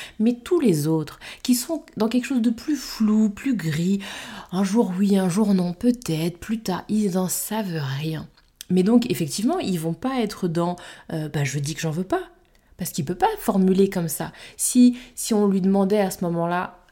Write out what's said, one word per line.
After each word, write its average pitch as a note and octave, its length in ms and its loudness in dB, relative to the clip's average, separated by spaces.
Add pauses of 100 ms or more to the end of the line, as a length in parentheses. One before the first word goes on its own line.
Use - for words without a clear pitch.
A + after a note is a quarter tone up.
(180)
Mais A3+ 160 2
tous E4+ 260 0
les D#3+ 280 2
autres, D#3+ 320 -2 (240)
qui B3+ 100 4
sont D#4 300 -4 (140)
dans A3 100 2
quelque B3 180 0
chose B3+ 160 0
de A#3 80 4
plus C4+ 280 -2
flou, G#3+ 520 2
plus B3 260 -2
gris, E3+ 440 0 (520)
un F#3 120 0
jour G3 340 2
oui, G3+ 200 4
un F#3+ 120 2
jour G3+ 240 4
non, F3 200 2
peut-être, E3+ 680 0
plus A3 220 -6
tard, F3+ 280 -4
ils G#3 300 0
en F#3 80 0
savent F#3 520 -4 (200)
rien. D#3 280 -6 (440)
Mais F#3 100 4
donc, A#3 300 6
effectivement, G#3 480 -2
ils F#3 200 -2
vont E3 140 -2
pas B3+ 260 -4
être G3+ 280 -2
dans, E3+ 300 -2 (360)
euh, « D#3 180 -4
Bah, D3 120 -2
je C#3 160 -4
dis D3+ 160 -6
que - 60 -10
j'en D#3+ 100 -2
veux E3 120 -4
pas ». F#4 200 -2 (540)
Parce F3+ 120 -6
qu'il D#3+ 160 -4
peut E3 80 -4
pas F#4 140 2 (100)
formuler F#3+ 500 4
comme F#3 200 -2
ça. D#3+ 240 -8 (260)
Si, B3 400 4 (160)
si - 220 -4
on G#3 100 4
lui G3 160 2
demandait G3 400 2
à F#3 80 2
ce - 140 -8
moment-là, « E3+ 680 -4